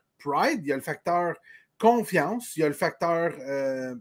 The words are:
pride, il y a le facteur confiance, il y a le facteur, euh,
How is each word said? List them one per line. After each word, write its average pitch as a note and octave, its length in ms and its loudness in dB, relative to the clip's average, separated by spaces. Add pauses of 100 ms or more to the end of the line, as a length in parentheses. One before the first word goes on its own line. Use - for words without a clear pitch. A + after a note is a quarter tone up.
(180)
pride, F#3 440 0
il C#3 60 -10
y C#3+ 40 2
a C#3 40 0
le - 60 -4
facteur E3+ 520 -2 (440)
confiance, A3 800 2
il D#3 40 0
y - 20 2
a D3+ 60 4
le C#3+ 60 -2
facteur, E3 580 0 (140)
euh, C3+ 540 -4